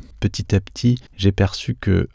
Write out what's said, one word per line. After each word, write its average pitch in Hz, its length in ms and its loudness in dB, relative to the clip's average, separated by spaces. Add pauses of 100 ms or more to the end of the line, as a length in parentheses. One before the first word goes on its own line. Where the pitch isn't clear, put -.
(200)
petit - 340 -2
à 95 60 4
petit, - 380 -2 (180)
j'ai 98 160 2
perçu - 420 -2
que 92 400 0